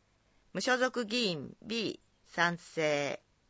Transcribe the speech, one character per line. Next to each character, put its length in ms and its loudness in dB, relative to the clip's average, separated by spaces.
無 80 -4
所 180 2
属 280 0
議 260 0
員 240 -6
B、 360 -4
賛 320 2
成。 640 -2